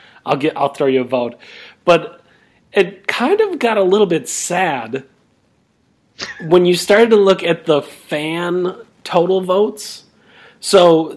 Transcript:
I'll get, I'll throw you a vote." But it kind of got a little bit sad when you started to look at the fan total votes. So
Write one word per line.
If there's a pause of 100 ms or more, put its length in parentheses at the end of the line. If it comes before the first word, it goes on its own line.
(240)
I'll
get,
I'll
throw
you
a
vote." (440)
But (500)
it
kind
of
got
a
little
bit
sad (1400)
when
you
started
to
look
at
the
fan (280)
total
votes. (580)
So